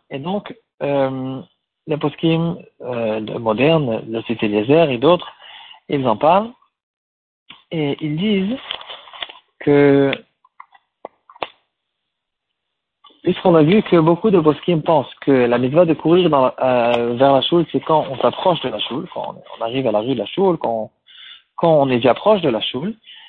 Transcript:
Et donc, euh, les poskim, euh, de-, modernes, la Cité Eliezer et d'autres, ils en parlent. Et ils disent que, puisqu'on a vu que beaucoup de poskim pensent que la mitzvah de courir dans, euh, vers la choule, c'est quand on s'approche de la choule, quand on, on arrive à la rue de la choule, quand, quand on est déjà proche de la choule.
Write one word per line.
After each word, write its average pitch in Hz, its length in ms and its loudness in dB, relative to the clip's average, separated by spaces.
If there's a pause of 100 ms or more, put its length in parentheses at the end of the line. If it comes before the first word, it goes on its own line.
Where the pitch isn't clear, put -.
Et 143 100 -12
donc, 196 360 -8 (280)
euh, 135 580 -4 (460)
les 156 120 -6
poskim, 165 580 -2 (240)
euh, 117 400 -6
de-, 107 180 -10
modernes, 120 680 0
la 113 140 -6
Cité 113 240 -6
Eliezer 123 420 2
et 127 80 -4
d'autres, 165 340 0 (600)
ils 135 180 -2
en 110 80 0
parlent. 190 340 2 (1200)
Et 147 300 -2
ils 156 160 -4
disent 202 420 0 (1040)
que, 139 500 4 (3000)
puisqu'on 180 320 2
a 160 80 6
vu 190 200 4
que - 140 2
beaucoup 170 340 2
de 185 100 4
poskim 156 400 0
pensent 147 400 0
que 143 120 2
la 120 260 2
mitzvah 135 260 4
de 165 80 2
courir 170 380 2
dans, 131 200 4 (120)
euh, 120 540 0
vers 139 180 4
la 131 80 2
choule, 170 300 0
c'est 135 80 -2
quand 151 300 -2
on 131 120 -10
s'approche - 400 0
de 127 80 -6
la 107 80 -10
choule, 117 340 -8
quand - 240 -12
on, - 60 -20 (160)
on - 40 -8
arrive 123 240 -4
à 110 60 0
la 104 80 0
rue 127 140 -4
de 117 60 -6
la 101 60 -6
choule, 180 300 0
quand, 113 340 -6 (680)
quand 165 180 4
on 139 160 4
est 123 60 2
déjà 117 180 4
proche 208 260 2
de 160 80 -2
la 110 140 -2
choule. 170 320 -8 (340)